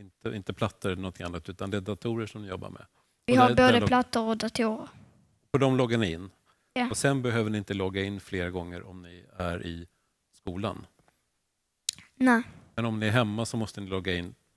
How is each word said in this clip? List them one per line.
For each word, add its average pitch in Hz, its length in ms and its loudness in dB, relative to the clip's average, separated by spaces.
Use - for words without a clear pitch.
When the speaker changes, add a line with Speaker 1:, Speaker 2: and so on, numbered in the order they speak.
Speaker 1:
inte, 107 360 -10
inte 101 160 -8
plattor - 380 -4
eller 90 120 -4
något 95 180 -8
annat, 87 280 -8
utan 98 220 -8
det 104 60 -4
är 101 40 -2
datorer 107 460 -6
som 104 160 -14
ni 101 60 -14
jobbar 95 220 -10
med? - 160 -18
Speaker 2:
Vi 240 60 2
Speaker 1:
Och 254 100 8
Speaker 2:
har 247 60 8
Speaker 1:
där, 247 80 4
Speaker 2:
både 254 160 8
Speaker 1:
där 240 80 6
log- 208 80 4
Speaker 2:
plattor 247 400 2
och 226 80 0
datorer. 226 520 -4
Speaker 1:
Och 139 80 4
de 131 180 4
loggar 120 220 4
ni 101 140 2
in? 90 180 -10
Speaker 2:
Ja. 247 180 -2
Speaker 1:
Och - 60 -4
sen 139 260 2
behöver 113 280 2
ni 107 80 0
inte 101 160 -4
logga 98 300 0
in 101 160 -6
fler 90 300 -4
gånger 87 320 -8
om 92 200 -18
ni 87 240 -20
är 87 300 -4
i 85 200 -10
skolan? 95 540 -8
Speaker 2:
Nej. 247 280 4
Speaker 1:
Men 113 100 -2
om 110 160 -2
ni 107 60 2
är 107 40 2
hemma 113 360 2
så - 100 -6
måste 107 240 -6
ni 101 60 -10
logga 95 280 -2
in 90 200 -4